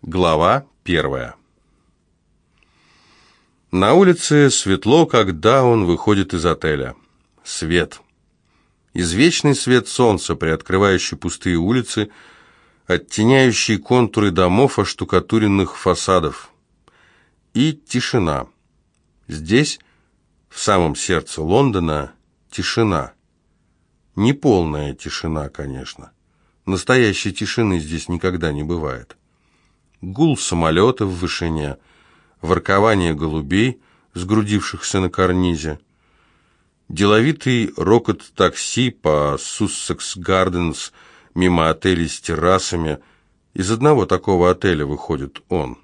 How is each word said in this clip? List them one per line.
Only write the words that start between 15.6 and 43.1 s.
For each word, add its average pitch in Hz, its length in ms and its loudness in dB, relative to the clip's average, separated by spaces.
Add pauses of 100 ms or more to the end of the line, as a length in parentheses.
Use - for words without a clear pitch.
фасадов. 87 760 -2 (1000)
И 147 200 2
тишина. 92 720 -2 (800)
Здесь, 87 540 0 (680)
в - 120 -18
самом 87 340 2
сердце - 480 -4
Лондона, 85 680 0 (400)
тишина. 90 600 -2 (1000)
Неполная 90 800 0
тишина, 76 540 -8
конечно. 67 640 -14 (560)
Настоящей 101 640 0
тишины 101 460 -2
здесь 80 300 -8
никогда 87 440 -4
не 73 120 -6
бывает. 76 520 -8 (840)
Гул 123 360 0
самолета 87 680 2
в 92 80 -4
вышине, 80 640 -4 (680)
воркование 92 720 2
голубей, 78 680 -2 (340)
сгрудившихся 101 840 -2
на 92 100 0
карнизе, 87 680 -2 (1120)
деловитый 113 880 0
рокот 104 580 0
такси 113 560 0
по 73 480 0
Суссекс-Гарденс 90 1500 -4 (460)
мимо 85 340 4
отелей 85 380 0
с - 120 -12
террасами. 82 800 -2 (560)